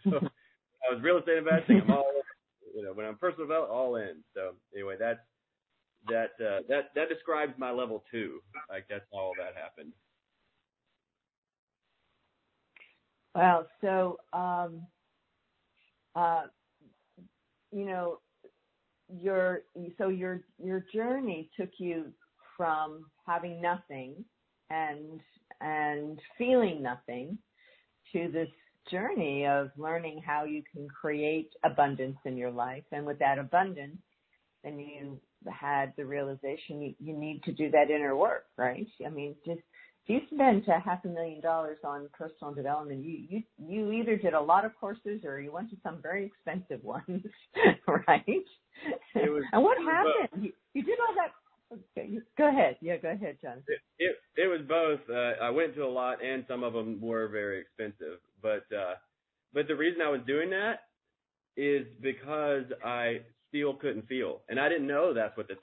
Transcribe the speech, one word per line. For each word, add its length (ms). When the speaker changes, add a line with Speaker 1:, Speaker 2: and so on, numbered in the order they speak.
Speaker 1:
So 120
<laughs> 40
I 720
was 100
real 160
estate 180
investing, 440
I'm 100
all 140
in. 60
You 60
know, 100
when 120
I'm 120
personal 300
development, 300
all 200
in. 260
So 200
anyway, 260
that's, 200
that, 300
uh, 300
that, 260
that 140
describes 480
my 140
level 400
two. 300
Like, 200
that's 240
how 60
all 200
that 220
happened. 320
Speaker 2:
Wow. 300
So, 380
um, 480
uh, 280
you 140
know, 340
your, 400
so 120
your, 320
your 300
journey 560
took 200
you 280
from 480
having 340
nothing 640
and, 520
and 580
feeling 460
nothing 540
to 200
this 160
journey 560
of 300
learning 480
how 200
you 180
can 160
create 600
abundance 640
in 120
your 140
life. 400
And 140
with 140
that 200
abundance, 580
then 160
you 400
had 460
the 80
realization 760
you, 180
you 180
need 260
to 100
do 180
that 200
inner 240
work, 300
right? 300
I 40
mean, 260
just, 160
if 160
you 120
spent 320
a 120
half 260
a 40
million 320
dollars 420
on 300
personal 400
development, 500
you, 160
you, 140
you 240
either 260
did 160
a 80
lot 240
of 140
courses 460
or 140
you 120
went 200
to 120
some 180
very 240
expensive 580
<laughs> 20
ones, 380
right? 400
Speaker 1:
It 1040
was, 120
Speaker 2:
And 100
what 140
Speaker 1:
it 40
was 100
Speaker 2:
happened? 420
Speaker 1:
both. 100
Speaker 2:
You, 100
you 100
did 160
all 160
that. 160
Okay, 200
go 120
ahead. 320
Yeah, 160
go 140
ahead, 300
John. 260
Speaker 1:
It, 120
it, 160
it 40
was 200
both. 320
Uh, 340
I 80
went 240
to 80
a 60
lot, 340
and 240
some 160
of 100
them 280
were 280
very 320
expensive. 580
But, 240
uh, 200
but 140
the 80
reason 260
I 80
was 180
doing 240
that 300
is 280
because 640
I 360
still 260
couldn't 320
feel, 420
and 100
I 100
didn't 180
know 260
that's 240
what 100
the, 160